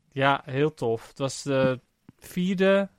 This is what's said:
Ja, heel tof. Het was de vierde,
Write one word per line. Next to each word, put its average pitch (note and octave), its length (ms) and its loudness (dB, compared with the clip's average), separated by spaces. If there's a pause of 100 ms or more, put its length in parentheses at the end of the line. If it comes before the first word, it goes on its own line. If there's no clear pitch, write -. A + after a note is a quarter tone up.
(120)
Ja, C#3 340 0
heel D3 280 -2
tof. A2+ 340 -4
Het - 100 -20
was C3+ 260 -6
de C3 360 2 (380)
vierde, F#3+ 800 0